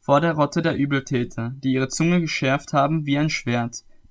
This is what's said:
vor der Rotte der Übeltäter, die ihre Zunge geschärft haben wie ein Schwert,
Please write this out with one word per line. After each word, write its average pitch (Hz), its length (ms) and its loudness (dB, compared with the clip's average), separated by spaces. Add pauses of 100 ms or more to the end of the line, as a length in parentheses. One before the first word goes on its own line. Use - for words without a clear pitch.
vor 143 200 4
der 165 120 2
Rotte 156 300 0
der 165 120 0
Übeltäter, 131 800 -2
die 135 160 0
ihre 131 160 0
Zunge 170 300 2
geschärft 147 540 -2
haben 151 320 2
wie 139 140 0
ein 156 100 2
Schwert, 120 540 -4 (280)